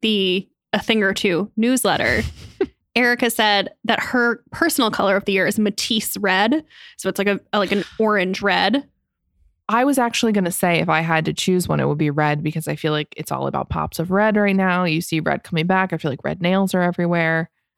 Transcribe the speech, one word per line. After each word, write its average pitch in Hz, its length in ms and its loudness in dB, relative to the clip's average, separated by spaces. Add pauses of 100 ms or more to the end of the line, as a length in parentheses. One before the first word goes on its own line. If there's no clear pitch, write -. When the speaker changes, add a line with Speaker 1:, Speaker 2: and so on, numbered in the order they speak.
Speaker 1:
the 190 460 0 (260)
A 214 80 0
Thing 220 220 0
or 196 100 2
Two 196 440 0
newsletter, 214 640 2 (380)
Speaker 2:
<laughs> - 360 -6
Speaker 1:
Erica 240 340 2
said 208 400 2 (140)
that 220 160 0
her 240 520 0
personal 285 400 0
color 196 240 2
of 196 100 -2
the 202 80 -2
year 269 120 2
is 208 140 -2
Matisse 214 580 -2
red. 208 480 0 (320)
So - 120 -6
it's 190 100 -6
like 196 80 2
a, 202 120 0 (140)
like 202 180 0
an 196 120 0 (160)
orange 196 420 0
red. 196 460 2 (800)
Speaker 2:
I 233 160 2
was 277 160 2
actually 233 320 0
gonna 190 200 0
say 175 280 2
if 170 100 0
I 160 120 4
had 160 240 0
to 156 80 -2
choose 180 340 0
one, 151 120 0
it 139 80 0
would 147 120 0
be 151 100 2
red 147 320 0
because 156 260 -6
I 147 80 -4
feel 151 160 -2
like 151 260 -4
it's - 140 -8
all 135 140 -4
about 139 240 -4
pops 156 300 -4
of 170 100 -4
red 208 280 2
right 202 180 2
now. 185 300 2
You 165 160 0
see 160 180 -2
red 151 240 -2
coming 165 240 -2
back. 185 260 2
I 165 40 -4
feel 160 140 -4
like - 120 -8
red 170 180 -4
nails 190 320 0
are 185 80 2
everywhere. 170 680 0 (280)